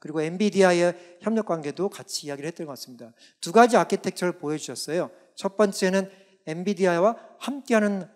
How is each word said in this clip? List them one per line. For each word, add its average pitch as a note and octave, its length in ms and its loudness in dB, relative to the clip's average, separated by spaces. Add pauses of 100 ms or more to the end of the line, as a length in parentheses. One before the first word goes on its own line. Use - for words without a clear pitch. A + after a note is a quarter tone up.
그리고 D#3 220 -4
엔비디아의 F3 960 2
협력 A3 260 -2
관계도 D#3+ 440 -4
같이 - 360 -12
이야기를 C#3+ 220 -8
했던 E3+ 180 -10
것 D3 60 -12
같습니다. A#2+ 400 -18 (280)
두 E3+ 120 -10
가지 A3+ 240 8
아키텍처를 F3+ 600 -2
보여주셨어요. D3 720 -6 (240)
첫 G3 220 -8
번째는 G3 540 0 (360)
엔비디아와 F3+ 720 0 (220)
함께하는 G#3+ 760 -2